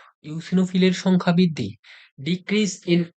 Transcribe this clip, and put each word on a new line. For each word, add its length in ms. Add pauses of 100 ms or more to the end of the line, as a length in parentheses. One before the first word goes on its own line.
(260)
eosinophil-এর 680
সংখ্যা 400
বৃদ্ধি। 360 (520)
Decrease 540 (120)
in 160 (160)